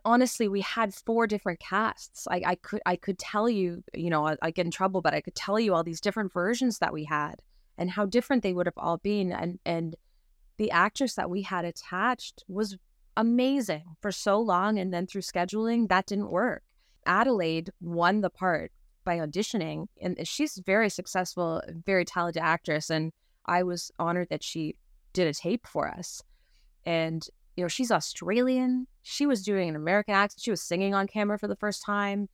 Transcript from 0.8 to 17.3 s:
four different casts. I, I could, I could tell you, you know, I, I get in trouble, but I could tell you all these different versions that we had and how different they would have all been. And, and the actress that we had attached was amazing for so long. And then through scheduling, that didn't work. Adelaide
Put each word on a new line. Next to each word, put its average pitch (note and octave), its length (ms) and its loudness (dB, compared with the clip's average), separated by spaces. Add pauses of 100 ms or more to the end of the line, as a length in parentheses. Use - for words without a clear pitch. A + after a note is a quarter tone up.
four A3+ 320 2
different G3+ 340 -2
casts. - 720 -4
I, F3+ 160 0
I F3+ 80 2
could, - 320 -6
I F#3 100 2
could F#3+ 220 -4
tell G#3+ 320 0
you, F3+ 420 0
you E3+ 160 -4
know, D3+ 180 2
I, D#3 140 0
I E3 100 0
get F3 140 0
in E3+ 80 0
trouble, F#3+ 300 0
but D#3+ 100 2
I D3+ 80 0
could - 140 -10
tell G#3 260 0
you G#3 140 4
all E3 100 2
these E3 160 -6
different G3+ 320 -2
versions A3+ 460 0
that - 160 0
we D3+ 100 -6
had D3+ 380 -4 (340)
and F3+ 140 -2
how G3 160 0
different A#3+ 360 2
they F#3 120 0
would F3 120 0
have E3+ 120 -4
all E3 180 0
been. G3 360 0
And, F3 340 -6
and E3 280 -2 (600)
the G#3+ 140 0
actress G#3+ 460 2
that - 120 -2
we F#3+ 140 -2
had F#3 240 -4
attached F#3+ 840 -4
was G3 300 -4 (400)
amazing A#3 680 2 (160)
for G#3 100 -2
so G3+ 300 2
long. G#3 380 2
And F#3 160 -2
then F3+ 120 -2
through G3 160 -6
scheduling, A3 680 0
that F#3 160 4
didn't G3+ 240 -2
work. G3 320 0 (420)
Adelaide F3+ 640 2 (120)